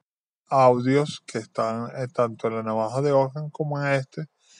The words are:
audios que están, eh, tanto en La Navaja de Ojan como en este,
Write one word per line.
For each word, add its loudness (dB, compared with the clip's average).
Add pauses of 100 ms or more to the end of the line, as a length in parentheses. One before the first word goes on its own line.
(500)
audios 4
que -8
están, -4
eh, -6
tanto -2
en -4
La -4
Navaja -2
de 2
Ojan 0
como -6
en 0
este, -4 (320)